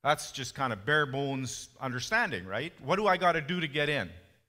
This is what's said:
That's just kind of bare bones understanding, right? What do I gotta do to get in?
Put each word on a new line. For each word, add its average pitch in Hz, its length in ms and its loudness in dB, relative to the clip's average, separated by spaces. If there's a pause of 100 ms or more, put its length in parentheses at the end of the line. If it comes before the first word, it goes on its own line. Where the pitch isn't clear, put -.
That's 147 300 2
just 131 220 -8
kind 135 160 -2
of 101 140 -6
bare 147 220 4
bones 135 640 -4 (100)
understanding, 127 640 -2
right? 113 380 -6
What 147 140 2
do 214 100 2
I 185 100 6
gotta 175 240 4
do 160 180 -2
to 165 80 0
get 147 220 0
in? 120 220 -2 (380)